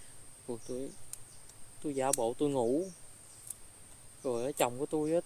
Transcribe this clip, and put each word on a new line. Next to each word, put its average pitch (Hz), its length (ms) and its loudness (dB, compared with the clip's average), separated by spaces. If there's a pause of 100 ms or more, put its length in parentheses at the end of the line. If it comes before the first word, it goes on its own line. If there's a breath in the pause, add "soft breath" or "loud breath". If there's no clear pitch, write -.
(480 loud breath)
Rồi 120 100 -4 (100)
tôi, 131 200 -4 (960)
tôi 147 120 0
giả 135 220 6
bộ 120 220 4
tôi 147 120 6
ngủ. 135 340 4 (1400)
Rồi 120 220 2
á, 139 80 2
chồng 123 260 2
của 147 80 0
tôi 156 260 2
á, 170 140 6